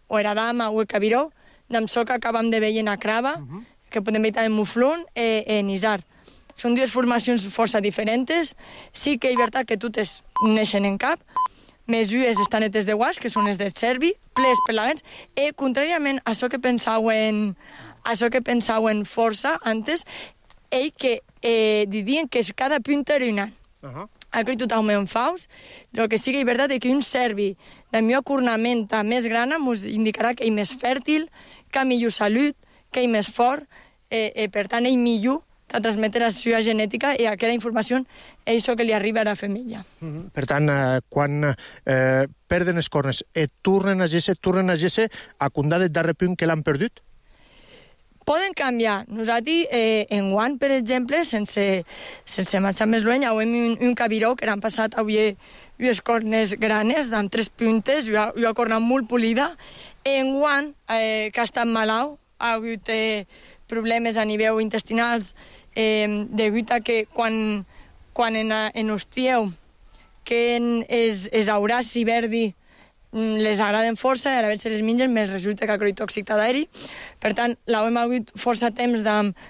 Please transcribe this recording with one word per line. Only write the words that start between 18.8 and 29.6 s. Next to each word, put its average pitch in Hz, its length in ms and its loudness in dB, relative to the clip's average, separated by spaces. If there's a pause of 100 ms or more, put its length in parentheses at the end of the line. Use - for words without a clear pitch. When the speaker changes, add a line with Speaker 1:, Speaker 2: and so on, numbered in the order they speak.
Speaker 1:
força 226 580 0
antes, 226 420 -2 (680)
ell 277 220 0
que, 247 280 -2 (200)
eh, 214 460 2
didien 214 420 -2
que 240 140 0 (120)
cada 277 240 0
punta 285 360 0
era 262 100 2
un 214 140 0
any. 202 140 -6 (300)
Speaker 2:
Ahà. 143 240 -12 (240)
Speaker 1:
Ha 233 120 -2
caigut 233 200 -2
totalment 220 340 2
en 202 100 0
faus. 302 420 -2 (420)
Lo 226 180 0
que 220 80 0
sí 254 140 -2
que 277 80 0
és 262 60 0
veritat 247 260 0
és 254 80 -2
que 247 100 0
un 277 140 2
servi 208 520 -2 (360)
de 226 100 2
millor 247 220 2
cornamenta 233 800 0
més 233 240 0
grana 240 320 0
mos 240 260 -2